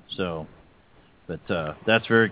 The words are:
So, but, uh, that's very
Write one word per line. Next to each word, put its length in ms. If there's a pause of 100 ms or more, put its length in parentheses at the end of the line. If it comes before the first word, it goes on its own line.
(160)
So, 300 (800)
but, 240
uh, 240 (100)
that's 220
very 260